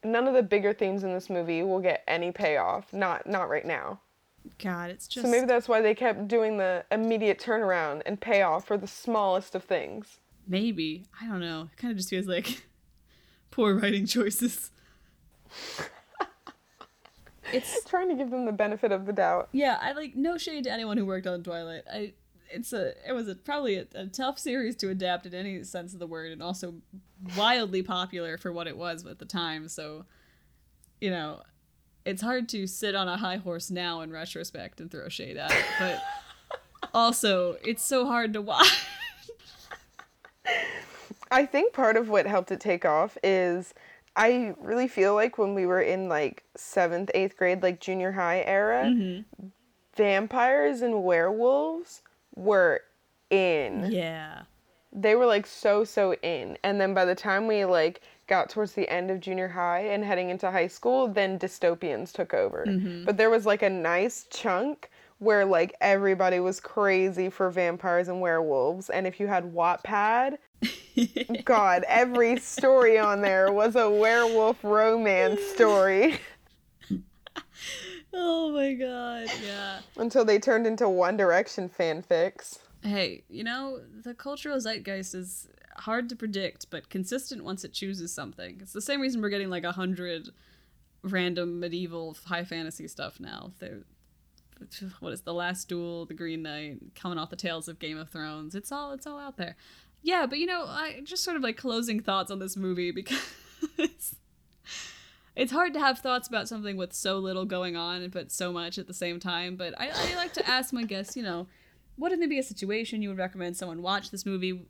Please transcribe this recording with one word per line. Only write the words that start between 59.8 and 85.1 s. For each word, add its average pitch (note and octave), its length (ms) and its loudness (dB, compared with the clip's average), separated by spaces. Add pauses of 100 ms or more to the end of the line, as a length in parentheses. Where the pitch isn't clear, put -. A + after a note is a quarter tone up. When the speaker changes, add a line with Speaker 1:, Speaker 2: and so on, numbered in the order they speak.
Speaker 1:
and G#3 240 -2
heading F3+ 260 0
into F#3 200 -2
high F#3 180 2
school, B3+ 400 2
then F#3+ 300 2
dystopians E3+ 720 -2
took - 200 -4
over. - 360 0
Speaker 2:
Mm-hmm. F3+ 380 -2
Speaker 1:
But G3+ 100 2
there A3 140 6
was, A3+ 140 4
like, G#3 180 4
a G3 80 4
nice F3+ 600 0
chunk A3+ 580 -2 (300)
where, G#3 260 6
like, F3+ 360 4
everybody F#3+ 580 4
was F#3 220 0
crazy F#3+ 680 2
for F#3 220 0
vampires F3 580 2
and F#3 120 -4
werewolves. E3 720 2
And F#3 160 0
if F#3 120 -4
you G3+ 80 0
had F3+ 260 0
Wattpad, G#3+ 840 2 (480)
Speaker 2:
<laughs> A#3 580 -2
Speaker 1:
God, F#3+ 440 6
every A#3+ 500 4
story B3 600 8
on G#3 220 4
there G3 320 6
was G#3+ 240 4
a A3+ 140 6
werewolf A3+ 720 6
romance G#3 800 4
story. G#3 760 6 (720)
<laughs> F#3 100 -4 (1160)
Speaker 2:
Oh E4 360 0
my C#4 220 0
God, A#3+ 520 -6 (180)
yeah. G3+ 360 -8 (160)
Speaker 1:
Until A#3 280 2
they G#3+ 140 6
turned A3+ 300 4
into A3 200 2
One F#3 280 4
Direction F#3 520 4
fanfics. E3+ 880 -2 (240)
Speaker 2:
Hey, G3+ 460 -2
you A2 140 -12
know, B3+ 380 -8 (240)
the A#3+ 100 -12
cultural C#4 460 -6
zeitgeist G3 560 -6